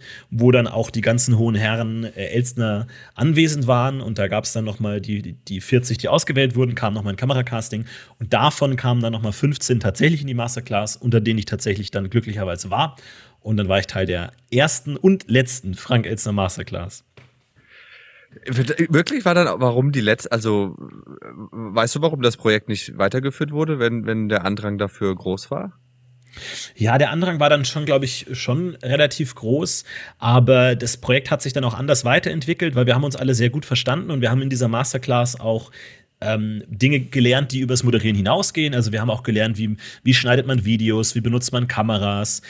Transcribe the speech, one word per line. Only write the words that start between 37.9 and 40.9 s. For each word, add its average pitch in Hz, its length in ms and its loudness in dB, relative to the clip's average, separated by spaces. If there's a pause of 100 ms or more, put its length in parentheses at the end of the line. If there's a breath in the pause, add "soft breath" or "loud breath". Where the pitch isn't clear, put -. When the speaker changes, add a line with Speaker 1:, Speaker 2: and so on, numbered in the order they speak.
Speaker 1:
hinausgehen. 143 600 0
Also 107 160 0
wir 107 100 -2
haben 117 80 0
auch 123 140 -4
gelernt, 110 340 0
wie, 107 180 -2 (280 loud breath)
wie 131 100 4
schneidet 123 320 4
man 131 200 0
Videos, 110 500 2